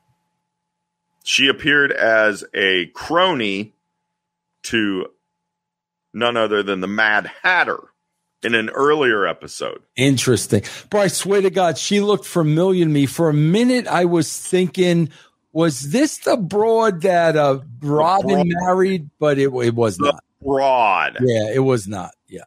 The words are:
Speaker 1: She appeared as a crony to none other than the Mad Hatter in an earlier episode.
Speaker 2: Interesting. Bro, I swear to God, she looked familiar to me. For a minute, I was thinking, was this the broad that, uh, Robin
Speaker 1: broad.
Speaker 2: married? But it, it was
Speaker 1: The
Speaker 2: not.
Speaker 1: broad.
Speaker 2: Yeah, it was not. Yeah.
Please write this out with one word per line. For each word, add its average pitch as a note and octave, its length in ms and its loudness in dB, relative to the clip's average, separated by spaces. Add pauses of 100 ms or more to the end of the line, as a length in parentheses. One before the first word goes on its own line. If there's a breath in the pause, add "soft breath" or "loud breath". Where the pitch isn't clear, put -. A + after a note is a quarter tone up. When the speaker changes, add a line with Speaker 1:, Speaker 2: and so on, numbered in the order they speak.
(1200)
Speaker 1:
She C3+ 260 0
appeared C#3+ 420 0
as G#2+ 520 2 (120)
a F#2 320 2
crony A#2+ 880 -2 (880)
to G2+ 420 -4 (1080)
none A#2 220 -2
other G#2+ 280 0
than F#2+ 180 -4
the F#2 60 -4
Mad G#2 420 0 (140)
Hatter D#3+ 360 0 (600)
in A2+ 140 -2
an A2 140 -2
earlier C3 580 0
episode. - 540 -10 (140)
Speaker 2:
Interesting. B2 680 0 (260 loud breath)
Bro, G#3 120 0
I G3 60 2
swear G3 340 -2
to F#3+ 100 2
God, E3+ 260 0
she G3+ 220 -2
looked G3+ 260 0
familiar E3+ 600 0
to D#3 60 0
me. C#3+ 140 2
For E3 240 0
a D3 40 0
minute, A3 540 2
I E3+ 180 0
was F3 340 -2
thinking, F3+ 680 0 (420 loud breath)
was D3+ 400 -2
this C#4 280 0
the - 180 0
broad G#3+ 640 0
that, E3+ 340 2
uh, C#3 240 2 (220)
Robin E3 480 2
Speaker 1:
broad. F#3 180 2 (140)
Speaker 2:
married? F#3 480 0 (100)
But D3 180 2
it, C#3 160 2
it A#2+ 220 0
was A2 220 0
Speaker 1:
The C#3+ 160 0
Speaker 2:
not. - 100 -20 (180)
Speaker 1:
broad. B2+ 800 2
Speaker 2:
Yeah, A2 320 0
it C3+ 100 0
was A#2+ 240 0
not. F#2 240 -10 (180)
Yeah. F2+ 180 -18